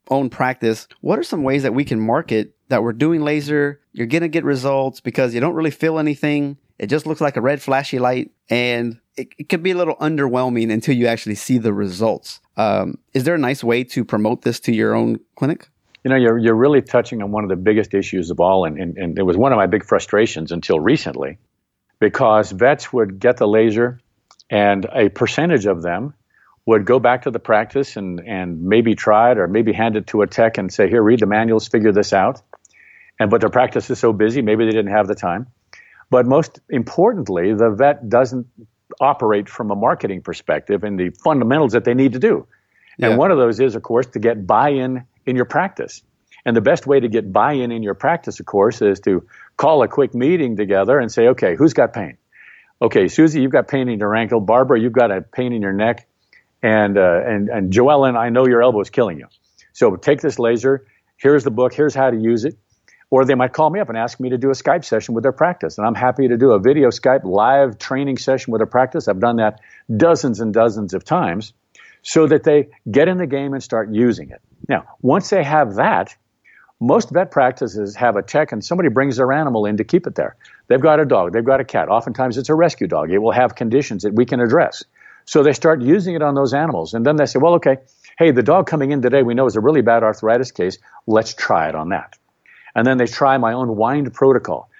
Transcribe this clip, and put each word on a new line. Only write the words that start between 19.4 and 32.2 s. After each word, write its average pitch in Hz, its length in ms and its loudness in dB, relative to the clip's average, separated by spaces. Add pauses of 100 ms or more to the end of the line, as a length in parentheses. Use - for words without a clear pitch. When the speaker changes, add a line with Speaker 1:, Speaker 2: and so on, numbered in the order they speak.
Speaker 2:
of 123 40 2
my 98 100 2
big 92 180 0
frustrations 101 680 -2
until 85 280 -2
recently, 78 580 -4 (640)
because 107 500 2
vets 120 420 0
would 101 280 -2
get 123 160 2
the 113 100 0
laser, 113 540 2 (500)
and 101 420 2
a 110 180 2
percentage 135 560 -2
of 90 160 -2
them 95 320 -6 (520)
would 110 180 4
go 123 140 4
back 123 240 2
to 139 80 -4
the 117 80 -6
practice 110 580 -2
and, 92 240 -8
and 90 440 -8
maybe 110 300 2
try 110 360 2
it 123 80 2
or 90 80 0
maybe 107 260 0
hand 110 240 -2
it 104 120 -6
to 107 140 0
a 101 40 2
tech 113 320 0
and 95 140 -6
say, 101 160 2
"Here, 113 140 2
read 113 180 4
the 107 60 2
manuals, 110 420 0
figure 110 240 2
this 101 200 0
out." 101 300 0 (760)